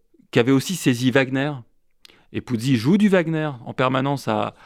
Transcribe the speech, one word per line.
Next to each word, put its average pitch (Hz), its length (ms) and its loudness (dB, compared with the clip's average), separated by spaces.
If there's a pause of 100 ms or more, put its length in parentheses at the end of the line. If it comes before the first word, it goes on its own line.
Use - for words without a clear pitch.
(320)
qui 131 80 4
avait 120 120 2
aussi 135 240 0
saisi 127 360 0
Wagner. 135 400 0 (800)
Et 104 100 -8
Puzzi 127 340 0
joue 131 220 2
du 208 100 4
Wagner 160 440 0 (140)
en 113 80 -12
permanence 131 540 -2
à, 107 280 -2 (100)